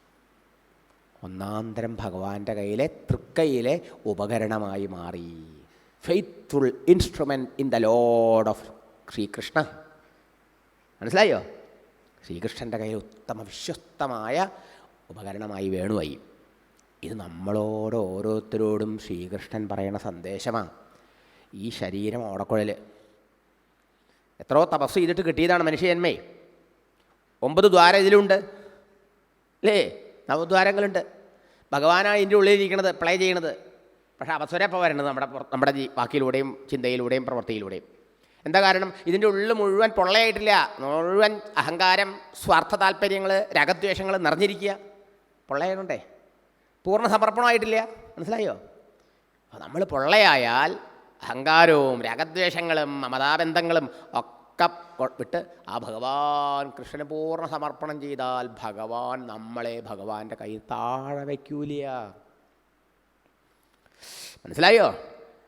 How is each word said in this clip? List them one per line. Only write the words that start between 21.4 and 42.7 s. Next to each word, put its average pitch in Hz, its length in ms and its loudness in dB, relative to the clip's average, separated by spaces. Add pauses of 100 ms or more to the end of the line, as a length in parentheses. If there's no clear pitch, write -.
ഈ 101 120 -10 (140)
ശരീരം 104 500 -4
ഓടക്കുഴൽ 104 400 -2 (1700)
എത്രയോ 147 300 4
തപസ് 143 260 -2
ചെയ്തിട്ട് 175 300 0
കിട്ടിയതാണ് 170 400 2
മനുഷ്യജന്മേ. 170 460 0 (1300)
ഒമ്പത് 160 300 4
ദ്വാരം 180 300 8
ഇതിലുണ്ട് 196 340 6 (1300)
അല്ലേ, 202 180 4 (500)
നവദ്വാരങ്ങളുണ്ട്. 190 720 2 (720)
ഭഗവാനാണ് 180 480 4
ഇതിൻ്റെ 196 200 4
ഉള്ളിലിരിക്കണത്, 196 500 4 (100)
പ്ലേ 170 120 2 (100)
ചെയ്യണത്. 180 300 0 (640)
പക്ഷേ 139 180 -6
അപസ്വരം 165 320 0
ഇപ്പോൾ 180 160 -2
വരണത് 143 220 2
നമ്മുടെ 135 260 -4
പുറ-, 135 200 -12
നമ്മുടെ 135 240 4
ജീ-, 135 220 -6
വാക്കിലൂടെയും 131 500 2 (220)
ചിന്തയിലൂടെയും 123 580 0
പ്രവൃത്തിയിലൂടെയും. 107 580 -6 (600)
എന്താ 160 200 4
കാരണം? 190 240 4 (160)
ഇതിൻ്റെ 190 240 2
ഉള്ളിൽ 202 300 0
മുഴുവൻ 202 380 4
പൊള്ളയായിട്ടില്ല, 208 540 4 (280)
മുഴുവൻ 175 520 2 (280)
അഹങ്കാരം, 185 500 2 (320)
സ്വാർത്ഥ 170 300 4 (100)